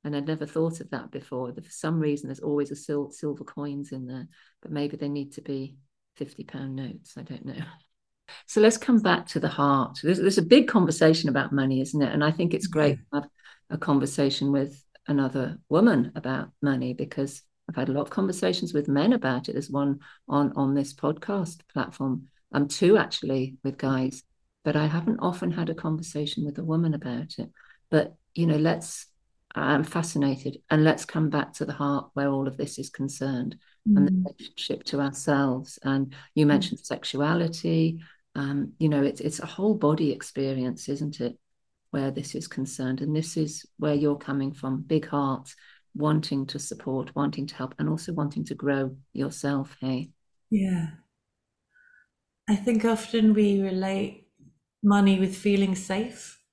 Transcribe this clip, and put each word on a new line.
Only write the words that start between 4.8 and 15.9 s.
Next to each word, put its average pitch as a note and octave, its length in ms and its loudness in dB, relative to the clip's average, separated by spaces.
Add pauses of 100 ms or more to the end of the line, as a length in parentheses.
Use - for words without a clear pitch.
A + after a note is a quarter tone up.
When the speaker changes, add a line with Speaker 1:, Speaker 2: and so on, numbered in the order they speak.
Speaker 1:
they D3 120 -6
need C#3+ 260 -6
to - 80 -14
be C3+ 340 -8 (400)
fifty - 260 -12
pound C3+ 320 -10
notes. - 420 -12
I C3+ 60 -14
don't - 240 -14
know. C3+ 80 -10
<laughs> D#3+ 100 -10 (840)
So - 140 2
let's A3+ 180 8
come A#3+ 220 6
back F3+ 280 2
to - 120 -2
the - 80 0
heart. C#3 560 2
There's, F3+ 140 4
there's F#3+ 200 4
a F#3+ 40 4
big A#3+ 260 8
conversation D#3+ 600 4
about C#3 240 0
money, C3+ 280 2
isn't C#3 200 -2
it? C#3 120 2
And D3 100 2
I D3+ 80 4
think E3+ 240 0
it's - 140 -4
great D3+ 300 2 (140)
Speaker 2:
Yeah. C#3+ 80 0
Speaker 1:
to - 20 -10
have - 80 -14 (400)
a - 60 -6
conversation C#3 760 0
with C#3 320 -2 (240)
another C3+ 500 0 (100)
woman E3 460 4